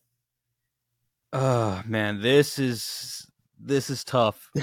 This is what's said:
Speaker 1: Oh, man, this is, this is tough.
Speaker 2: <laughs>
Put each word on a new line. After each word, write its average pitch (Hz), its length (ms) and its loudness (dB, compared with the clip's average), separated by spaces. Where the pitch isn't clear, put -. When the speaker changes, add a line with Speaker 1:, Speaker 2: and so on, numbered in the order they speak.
Speaker 1:
Oh, 120 520 0
man, 107 360 -2
this 143 380 4
is, - 640 -6
this 131 320 -2
is 131 140 -6
tough. - 520 0
Speaker 2:
<laughs> 143 80 -2